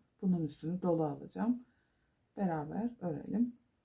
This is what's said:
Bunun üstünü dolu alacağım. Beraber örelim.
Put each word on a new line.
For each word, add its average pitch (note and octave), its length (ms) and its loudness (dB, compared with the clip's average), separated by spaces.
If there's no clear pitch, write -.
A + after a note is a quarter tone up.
Bunun F3 220 4
üstünü D#3+ 380 -4
dolu E3 220 4
alacağım. F#3 600 -2
Beraber E3+ 540 0
örelim. G3 560 0